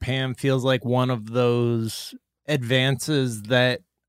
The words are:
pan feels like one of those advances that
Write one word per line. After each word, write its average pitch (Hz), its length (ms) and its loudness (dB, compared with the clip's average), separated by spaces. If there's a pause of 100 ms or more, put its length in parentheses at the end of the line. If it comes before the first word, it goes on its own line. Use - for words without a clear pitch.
pan 131 340 -4
feels 131 300 0
like 131 200 0
one 127 260 2
of 110 220 -4
those 120 840 0 (320)
advances 131 960 0
that 123 360 2 (280)